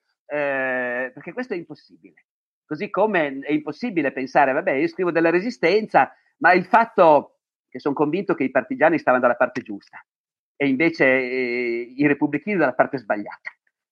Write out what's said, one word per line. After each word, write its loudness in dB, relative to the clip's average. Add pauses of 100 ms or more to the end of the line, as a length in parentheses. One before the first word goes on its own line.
(260)
eh, -4
perché -16
questo -8
è -4
impossibile. -16 (400)
Così -8
come 0
è -8
impossibile -4
pensare: 0
"Vabbè, -2
io 0
scrivo -4
della 2
resistenza, 0 (240)
ma 4
il 2
fatto 4 (300)
che -16
son -2
convinto -2
che -2
i -2
partigiani 0
stavano 2
dalla 2
parte -2
giusta -18 (520)
e -2
invece, 0
eh, -2
i 2
repubblichini -2
dalla 0
parte -2
sbagliata. -8 (400)